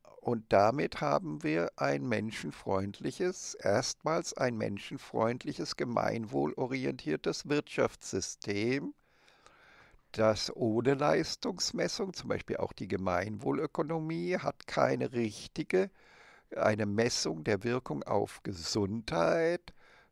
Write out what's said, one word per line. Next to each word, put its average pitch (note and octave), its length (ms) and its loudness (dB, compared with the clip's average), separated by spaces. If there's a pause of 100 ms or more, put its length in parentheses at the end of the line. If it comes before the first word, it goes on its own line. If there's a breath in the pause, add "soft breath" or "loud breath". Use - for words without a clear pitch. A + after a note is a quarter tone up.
(200)
und A#2 320 0
damit A2 480 6
haben D3+ 420 0
wir E3 320 0
ein C#3 320 0
menschenfreundliches, A2 1500 -4
erstmals C#3 800 0
ein B2 220 0
menschenfreundliches, A#2 1200 -2
gemeinwohlorientiertes C3 1700 -2
Wirtschaftssystem, C3 1500 -2 (1200 soft breath)
das A2 420 2
ohne A#2 400 2
Leistungsmessung, E3+ 1200 0
zum - 160 -10
Beispiel - 300 -4
auch - 160 -4
die - 120 -10
Gemeinwohlökonomie, C#3 1500 -2
hat - 320 -4
keine B2+ 460 2
richtige D3+ 760 0 (640 soft breath)
eine G#2+ 300 4
Messung A#2 580 0
der G#2 180 2
Wirkung C3 400 -2
auf G#2 400 -2
Gesundheit, D#3+ 1300 0 (400 soft breath)